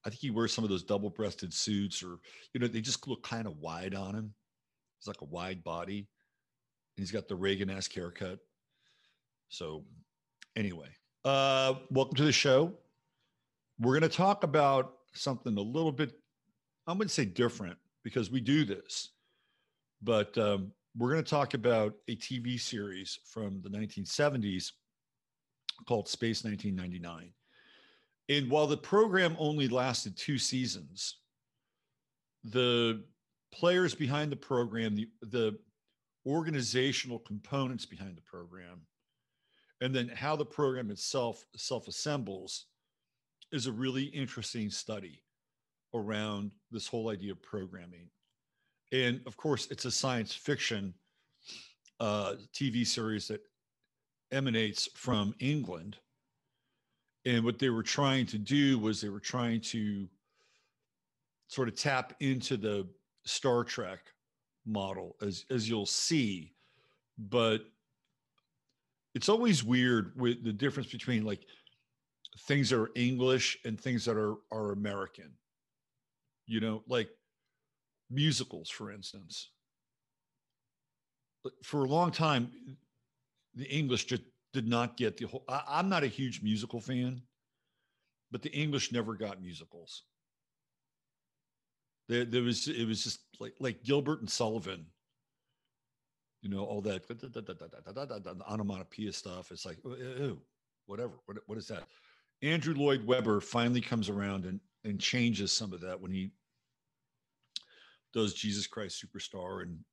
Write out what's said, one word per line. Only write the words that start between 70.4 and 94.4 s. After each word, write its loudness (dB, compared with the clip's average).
the 0
difference 0
between, 0
like, -4
things 2
that 6
are 2
English 4
and -4
things -2
that 2
are, 2
are -2
American, -4
you 0
know, -2
like 2
musicals, 0
for -10
instance. -14
For 2
a 2
long 4
time, 2
the -8
English 0
just -2
did 0
not 2
get 0
the -8
whole, -10
I, -2
I'm 2
not 4
a 2
huge -4
musical 0
fan, -4
but -6
the -8
English 0
never 0
got -6
musicals. -14
There, 2
there 2
was, 0
it 0
was 0
just -6
like, -10
like -4
Gilbert 2
and -8
Sullivan, -2